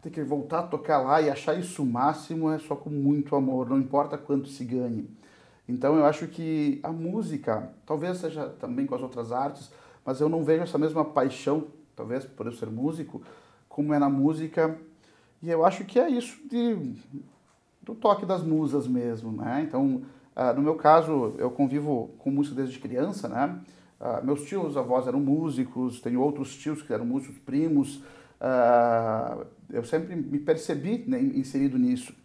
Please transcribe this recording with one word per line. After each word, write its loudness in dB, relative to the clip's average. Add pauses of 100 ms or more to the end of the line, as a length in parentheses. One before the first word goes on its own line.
tem -12
que -6
voltar -2
a 0
tocar 0
lá 4
e 4
achar -2
isso -6
o 2
máximo 0
é -2
só -6
com -10
muito 2
amor, 0
não 4
importa 0
quanto -2
se -12
ganhe. -4 (580)
Então 2
eu 6
acho 2
que -2
a -6
música, -4 (160)
talvez -2
seja -6 (100)
também -4
com -4
as -4
outras -8
artes, -4 (340)
mas -2
eu 4
não 0
vejo 4
essa -4
mesma 2
paixão, 0 (280)
talvez -6
por -12
eu -6
ser -8
músico, -6 (440)
como -2
é 2
na 4
música. 2 (640)
E -4
eu 4
acho 4
que 2
é 6
isso -2 (140)
de, 0 (880)
do -12
toque 2
das 0
musas 0
mesmo, -2
né? -2
Então, 0 (340)
ah, 2
no 0
meu 2
caso, 6
eu 0
convivo 0
com -2
música 0
desde -4
criança, -4
né? -2 (400)
Ah, -4
meus 0
tios, -4
avós 0
eram 0
músicos, 0
tenho 0
outros -2
tios -8
que -6
eram -2
músicos, -6
primos. 0 (360)
Ah, 4 (320)
eu -2
sempre -2
me -4
percebi, -2
né, 0
inserido 0
nisso. 0 (100)